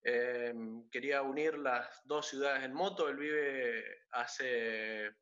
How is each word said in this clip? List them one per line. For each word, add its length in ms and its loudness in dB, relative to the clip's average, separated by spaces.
Eh, 500 2
quería 320 0
unir 340 2
las 480 0
dos 240 0
ciudades 360 2
en 100 -4
moto. 340 2
Él 80 -2
vive 680 0
hace 1120 -2